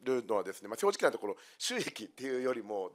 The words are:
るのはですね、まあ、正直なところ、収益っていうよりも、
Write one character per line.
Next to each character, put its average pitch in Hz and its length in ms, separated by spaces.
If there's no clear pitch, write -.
る 123 220
の 104 120
は 95 60
で 95 100
す - 80
ね、 101 80
ま 107 60
あ、 - 20
正 196 100
直 202 100
な 135 40
と 165 80
こ 104 80
ろ、 98 100
収 - 160
益 143 300
っ - 20
て - 160
い 131 160
う - 20
よ 127 120
り 117 100
も、 101 320